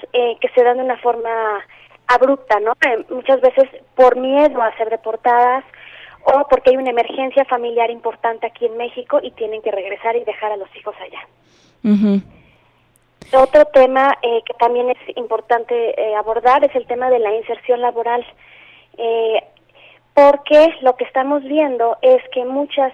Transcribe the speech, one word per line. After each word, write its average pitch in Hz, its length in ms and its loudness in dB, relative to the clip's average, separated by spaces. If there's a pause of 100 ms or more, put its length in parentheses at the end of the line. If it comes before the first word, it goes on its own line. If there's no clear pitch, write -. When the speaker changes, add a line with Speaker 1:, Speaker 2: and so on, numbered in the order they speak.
(140)
Speaker 1:
eh, 240 280 -2
que 247 80 -2
se 247 140 2
dan 247 140 2
de 254 60 -4
una 254 140 -4
forma 233 320 -4 (760)
abrupta, 247 520 2
¿no? 220 120 -2 (140)
Eh, 233 240 -2
muchas 254 320 0
veces 262 280 4 (260)
por 247 220 6
miedo 262 440 0
a 220 160 -2
ser 220 120 -4
deportadas 240 760 0 (600)
o 277 260 2
porque 254 220 4
hay 262 60 4
una 262 120 -4
emergencia 254 560 -2
familiar 233 460 -2
importante 226 560 -8
aquí - 180 -8
en 220 120 -4
México 240 440 -4
y 254 100 -12
tienen 220 300 -10
que 214 100 -6
regresar 202 440 -6
y 240 80 -4
dejar 214 280 -8
a 202 60 -8
los 190 180 -14
hijos 202 260 -16
allá. - 180 -20 (640)
Speaker 2:
Ujú. 208 380 2 (1120)
Speaker 1:
Otro 269 320 6
tema, 262 580 2
eh, 233 220 -2
que - 100 -12
también 240 340 0
es 247 80 -4 (180)
importante, 233 580 -4 (280)
eh, 214 140 -4
abordar 233 500 0
es 277 100 0
el 240 100 -4
tema 247 240 -4
de 247 100 2
la 214 140 -2
inserción 233 460 -4
laboral, 233 460 -4 (720)
eh, 226 440 -2 (720)
porque 294 680 4
lo 254 160 0
que 247 80 -4
estamos 277 380 -2
viendo 269 580 -2
es 254 200 4 (120)
que 254 100 -4
muchas 269 500 -4